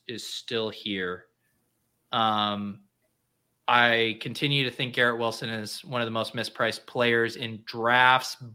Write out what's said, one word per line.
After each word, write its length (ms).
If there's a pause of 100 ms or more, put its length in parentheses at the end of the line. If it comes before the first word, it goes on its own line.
is 200
still 420
here. 560 (880)
Um, 680 (840)
I 540
continue 440
to 60
think 240
Garrett 240
Wilson 300
is 360
one 180
of 40
the 40
most 240
mispriced 500
players 520
in 280
drafts, 720 (180)